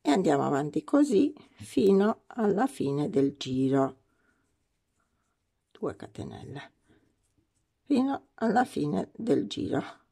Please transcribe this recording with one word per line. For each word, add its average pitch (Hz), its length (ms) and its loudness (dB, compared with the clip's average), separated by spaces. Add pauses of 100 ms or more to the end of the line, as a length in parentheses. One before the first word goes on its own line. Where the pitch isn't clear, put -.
e - 100 0
andiamo 156 360 2
avanti 143 360 -2
così 285 520 2 (160)
fino 202 800 2
alla 208 380 0
fine 143 440 -2
del 139 260 2
giro, 131 600 0 (1700)
due 139 220 -8
catenelle - 800 -14 (1080)
fino 269 540 0
alla 226 280 2
fine - 500 -4
del - 320 0
giro. - 520 -6 (140)